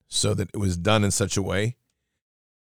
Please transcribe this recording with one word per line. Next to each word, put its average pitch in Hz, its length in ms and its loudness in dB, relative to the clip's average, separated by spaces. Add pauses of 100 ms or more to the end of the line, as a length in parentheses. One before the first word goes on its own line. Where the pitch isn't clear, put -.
so - 260 -2
that 98 200 -4
it - 40 -10
was 95 200 0
done 104 260 4
in 98 80 2
such 95 260 -2
a 98 40 0
way 95 340 -2 (880)